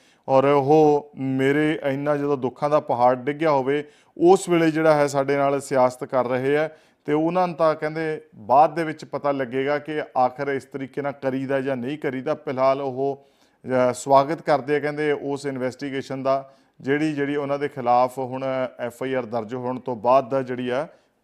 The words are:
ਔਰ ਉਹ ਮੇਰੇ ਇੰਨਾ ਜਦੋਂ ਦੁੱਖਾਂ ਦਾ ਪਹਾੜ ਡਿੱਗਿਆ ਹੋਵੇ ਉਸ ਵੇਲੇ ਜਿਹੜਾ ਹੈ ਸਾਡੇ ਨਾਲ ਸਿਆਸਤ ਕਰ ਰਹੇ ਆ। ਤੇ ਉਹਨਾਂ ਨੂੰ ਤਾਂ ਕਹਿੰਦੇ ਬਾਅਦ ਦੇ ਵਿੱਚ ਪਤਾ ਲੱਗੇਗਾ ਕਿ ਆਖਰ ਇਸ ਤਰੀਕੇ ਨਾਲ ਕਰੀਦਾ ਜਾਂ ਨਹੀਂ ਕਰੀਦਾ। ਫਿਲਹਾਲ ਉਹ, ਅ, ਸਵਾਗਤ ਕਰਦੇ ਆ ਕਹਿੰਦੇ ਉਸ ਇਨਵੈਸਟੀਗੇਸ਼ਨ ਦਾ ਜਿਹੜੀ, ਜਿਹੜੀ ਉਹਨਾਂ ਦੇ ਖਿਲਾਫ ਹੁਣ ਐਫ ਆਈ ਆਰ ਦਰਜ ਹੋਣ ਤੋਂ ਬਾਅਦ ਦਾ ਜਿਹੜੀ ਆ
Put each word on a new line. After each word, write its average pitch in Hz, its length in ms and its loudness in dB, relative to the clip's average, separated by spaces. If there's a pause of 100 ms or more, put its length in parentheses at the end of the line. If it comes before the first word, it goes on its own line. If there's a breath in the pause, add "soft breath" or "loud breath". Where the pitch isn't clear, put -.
(280 soft breath)
ਔਰ 135 160 6
ਉਹ 147 720 4
ਮੇਰੇ 139 680 0
ਇੰਨਾ 143 340 -2
ਜਦੋਂ 143 200 -2
ਦੁੱਖਾਂ 131 340 -2
ਦਾ 151 100 4
ਪਹਾੜ 127 360 2
ਡਿੱਗਿਆ 147 340 -2
ਹੋਵੇ 139 340 0 (340 soft breath)
ਉਸ 180 300 6
ਵੇਲੇ 165 220 4
ਜਿਹੜਾ 156 240 4
ਹੈ 147 120 2
ਸਾਡੇ 139 300 0
ਨਾਲ 139 240 2
ਸਿਆਸਤ 127 440 0
ਕਰ 123 220 0
ਰਹੇ 131 320 0
ਆ। 156 120 -2 (340 soft breath)
ਤੇ 147 80 -4
ਉਹਨਾਂ 170 360 0
ਨੂੰ 170 80 -8
ਤਾਂ 160 180 2
ਕਹਿੰਦੇ 156 460 -6 (140)
ਬਾਅਦ 131 400 4
ਦੇ 165 100 -2
ਵਿੱਚ 156 200 -8
ਪਤਾ 143 280 -4
ਲੱਗੇਗਾ 135 460 -2
ਕਿ 151 240 -6 (160)
ਆਖਰ 127 300 0
ਇਸ 139 160 -4
ਤਰੀਕੇ 135 380 -10
ਨਾਲ 139 100 -4
ਕਰੀਦਾ 135 480 -2
ਜਾਂ 135 160 -4
ਨਹੀਂ 131 220 -6
ਕਰੀਦਾ। 139 360 -4
ਫਿਲਹਾਲ 135 460 0
ਉਹ, 135 440 -4 (680 soft breath)
ਅ, - 20 0
ਸਵਾਗਤ 139 500 2
ਕਰਦੇ 143 340 0
ਆ 147 40 0
ਕਹਿੰਦੇ 147 320 -2
ਉਸ 139 340 -6
ਇਨਵੈਸਟੀਗੇਸ਼ਨ 135 760 -6
ਦਾ 135 320 -2 (260 soft breath)
ਜਿਹੜੀ, 147 320 0
ਜਿਹੜੀ 143 240 -2
ਉਹਨਾਂ 143 220 -4
ਦੇ 143 100 -4
ਖਿਲਾਫ 123 500 2
ਹੁਣ 131 260 -6 (360)
ਐਫ 120 220 -8
ਆਈ 131 120 -4
ਆਰ 127 120 -4
ਦਰਜ 110 280 -8
ਹੋਣ 127 260 -6
ਤੋਂ 123 160 -8
ਬਾਅਦ 120 320 2
ਦਾ 135 140 -2
ਜਿਹੜੀ 123 260 -6
ਆ 139 200 -4 (360 soft breath)